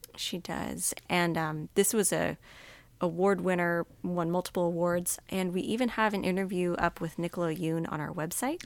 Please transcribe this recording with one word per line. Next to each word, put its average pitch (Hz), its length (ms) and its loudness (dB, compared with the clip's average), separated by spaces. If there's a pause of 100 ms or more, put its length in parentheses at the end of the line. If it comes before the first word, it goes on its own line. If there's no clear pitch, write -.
(160)
She - 220 -6
does. - 560 -4 (160)
And, 175 280 2
um, 156 360 -2
this 196 200 4
was 208 200 2
a 165 240 0 (680)
award 180 380 2
winner, 175 420 2 (200)
won 175 260 0
multiple 180 340 0
awards, 175 540 0 (100)
and 185 280 0
we 185 60 0
even 240 280 0
have 220 240 2
an 196 100 0
interview 180 520 0
up - 260 0
with 165 160 -4
Nicola 170 340 -2
Yoon 160 400 -2
on 151 80 -4
our 151 140 -6
website. 180 520 -4